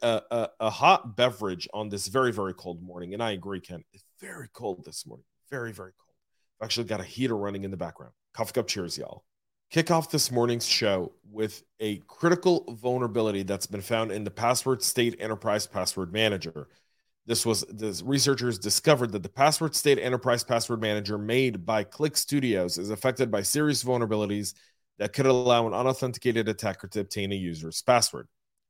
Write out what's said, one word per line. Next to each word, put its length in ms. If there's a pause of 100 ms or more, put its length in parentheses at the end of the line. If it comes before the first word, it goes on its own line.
a, 280
a, 180 (120)
a 100
hot 460
beverage 560
on 160
this 200
very, 220
very 220
cold 300
morning. 320
And 80
I 100
agree, 280
Ken, 240 (100)
it's 100 (160)
very 320
cold 320
this 220
morning. 180 (260)
Very, 220
very 260
cold. 160 (460)
I've 60
actually 220
got 120
a 40
heater 320
running 280
in 60
the 80
background. 340 (220)
Coffee 180
cup 160
cheers, 300
y'all. 260 (460)
Kick 200
off 200
this 200
morning's 360
show 460 (180)
with 320 (180)
a 260
critical 720
vulnerability 640
that's 240
been 140
found 320
in 120
the 60
Password 520
State 380
Enterprise 460
Password 460
Manager. 560 (560)
This 220
was, 140
the 440
researchers 540
discovered 540
that 100
the 60
Password 480
State 240
Enterprise 420
Password 380
Manager 360
made 480
by 200
Click 320
Studios 600
is 120
affected 400
by 120
serious 420
vulnerabilities 720 (440)
that 140
could 140
allow 420
an 40
unauthenticated 760
attacker 400
to 120
obtain 300
a 60
user's 440
password. 460 (440)